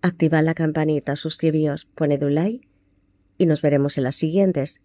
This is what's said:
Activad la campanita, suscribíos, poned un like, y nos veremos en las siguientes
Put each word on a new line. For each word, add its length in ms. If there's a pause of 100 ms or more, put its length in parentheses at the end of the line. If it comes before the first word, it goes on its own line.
Activad 440
la 80
campanita, 640
suscribíos, 680 (100)
poned 280
un 120
like, 320 (680)
y 80
nos 160
veremos 360
en 80
las 100
siguientes 680